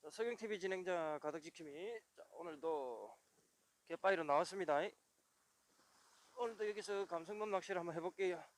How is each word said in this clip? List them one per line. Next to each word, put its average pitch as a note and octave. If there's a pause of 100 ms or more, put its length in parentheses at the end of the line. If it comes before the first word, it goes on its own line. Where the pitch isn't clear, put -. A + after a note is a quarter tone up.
자, D3+
석영티비 A3
진행자 F3
가득지킴이. D#3+ (140)
자, E3
오늘도 C#3+ (760)
갯바위로 E3+
나왔습니다. D#3 (1500)
오늘도 A3+
여기서 G3+
감성돔 G3+
낚시를 F#3+
한번 E3+
해볼게요. E3+ (160)